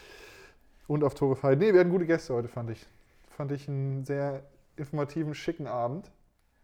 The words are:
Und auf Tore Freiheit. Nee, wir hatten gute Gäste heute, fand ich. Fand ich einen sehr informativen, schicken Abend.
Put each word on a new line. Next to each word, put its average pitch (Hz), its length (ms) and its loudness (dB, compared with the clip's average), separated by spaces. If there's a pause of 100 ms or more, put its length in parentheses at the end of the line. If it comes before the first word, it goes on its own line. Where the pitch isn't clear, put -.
(880)
Und 147 180 0
auf 135 100 0
Tore 135 220 2
Freiheit. 139 220 4
Nee, 208 140 6
wir 180 80 10
hatten 175 100 4
gute 175 160 0
Gäste 160 280 0
heute, 120 140 -2
fand 117 220 -8
ich. - 160 -12 (500)
Fand 143 160 -6
ich 139 160 -8
einen 135 360 -4
sehr 139 380 -4 (340)
informativen, 151 580 -4
schicken 165 320 -6
Abend. 123 440 -4 (540)